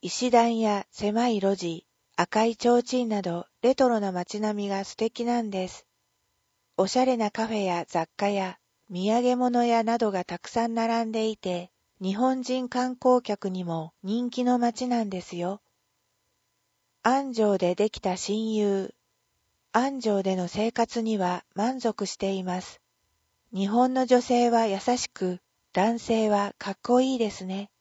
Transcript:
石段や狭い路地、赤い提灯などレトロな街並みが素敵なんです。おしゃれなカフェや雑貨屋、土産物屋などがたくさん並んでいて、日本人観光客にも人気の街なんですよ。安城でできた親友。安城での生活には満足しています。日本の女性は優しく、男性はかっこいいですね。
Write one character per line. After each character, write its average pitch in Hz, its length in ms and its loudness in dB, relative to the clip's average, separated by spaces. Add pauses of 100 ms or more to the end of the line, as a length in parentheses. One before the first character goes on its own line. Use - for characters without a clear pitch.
石 247 300 -4
段 233 280 4
や 208 320 0
狭 220 380 0
い 214 120 0
路 196 160 2
地、 170 300 -6 (300)
赤 214 280 2
い 233 100 0
提 240 280 4
灯 247 240 -2
な 208 160 -2
ど 175 240 -6 (160)
レ 254 120 4
ト 262 140 4
ロ 226 120 2
な 196 120 -2
街 180 280 -6
並 208 240 -2
み 202 40 -4
が 196 160 -2
素 - 120 -14
敵 233 280 -2
な 240 180 0
ん 214 80 -6
で 185 180 -4
す。 - 180 -18 (880)
お 190 100 4
し 196 100 -2
ゃ 254 80 4
れ 254 120 2
な 214 140 0
カ 220 160 -4
フ 220 80 -4
ェ 202 100 0
や 175 220 -2
雑 165 300 -2
貨 202 120 0
屋、 190 300 -2 (320)
土 185 200 -2
産 247 260 2
物 247 280 2
屋 233 200 2
な 226 140 0
ど 220 120 2
が 185 140 -2
た 175 140 -8
く - 100 -16
さ 233 180 -2
ん 233 80 -4
並 226 340 0
ん 220 40 -8
で 220 160 0
い 214 80 -4
て、 175 340 -6 (300)
日 190 140 -2
本 254 280 0
人 254 260 -4
観 254 260 -2
光 254 280 4
客 202 260 -6
に 185 160 -4
も 165 280 -6 (100)
人 233 280 -2
気 247 140 -2
の 247 140 4
街 240 300 -2
な 240 160 0
ん 202 60 -6
で 185 100 -6
す - 160 -12
よ。 175 260 -4 (1400)
安 262 320 0
城 208 240 2
で 180 160 2
で 214 160 0
き - 100 -14
た 185 160 -2
親 220 380 -4
友。 202 400 0 (800)
安 262 300 0
城 202 200 0
で 190 140 0
の 180 120 -2
生 220 240 -2
活 233 300 -2
に 220 160 0
は 180 260 -2 (100)
満 247 260 -2
足 208 260 -4
し - 100 -10
て 196 160 -2
い 190 120 -4
ま 180 160 -4
す。 - 200 -18 (760)
日 196 140 -2
本 254 260 4
の 262 120 2
女 247 140 6
性 240 300 2
は 226 160 4
優 196 120 -2
し 247 300 0
く、 180 320 -4 (320)
男 226 260 2
性 226 300 0
は 202 300 0
か 196 140 -6
っ - 100 -10
こ 247 180 4
い 262 160 2
い - 20 -4
で 220 120 0
す - 140 -12
ね。 190 260 -8 (100)